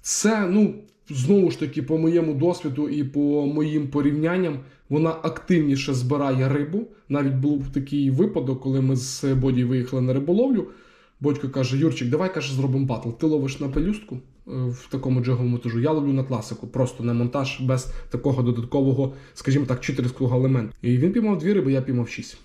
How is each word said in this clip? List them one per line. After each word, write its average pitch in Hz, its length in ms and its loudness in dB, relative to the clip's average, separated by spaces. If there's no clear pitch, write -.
Це, 214 460 0
ну, 196 260 4
знову 156 420 4
ж - 80 -8
таки, 147 240 -4
по 156 140 0
моєму 160 360 2
досвіду 147 560 -2
і 147 140 -2
по 143 420 0
моїм 151 420 -2
порівнянням, 147 720 0
вона 156 200 2
активніше 156 840 0
збирає 131 560 0
рибу. 151 380 -2
Навіть 139 240 0
був 139 400 0
такий 139 380 0
випадок, 135 500 0
коли 135 200 0
ми 131 140 2
з 135 380 -2
Боді 127 300 2
виїхали 127 380 0
на 127 120 0
риболовлю. 185 540 2
Бодько 139 300 -2
каже: 131 280 0
«Юрчик, 139 320 2
давай», 180 240 0
каже, 135 220 -4
«зробимо 135 300 0
батл. 117 240 -4
Ти 135 160 -4
ловиш 139 340 0
на 143 100 -4
пелюстку, 151 460 -2
е, 127 40 -10
в 123 420 -6
такому 127 320 0
джиговому 123 280 0
монтажу, 120 300 -2
я 147 120 2
ловлю 143 220 0
на 135 100 0
класику, 117 440 -6
просто 120 360 -2
на 120 100 0
монтаж, 123 480 -2
без 127 320 -2
такого 127 340 0
додаткового, 131 720 0
скажімо 139 320 0
так, 123 160 -2
читерського 127 560 -2
елементу». 127 440 2
І 123 160 2
він 160 140 4
піймав 214 260 2
дві 170 160 0
риби, 139 180 2
я 131 100 2
піймав 123 280 -2
шість. - 360 -14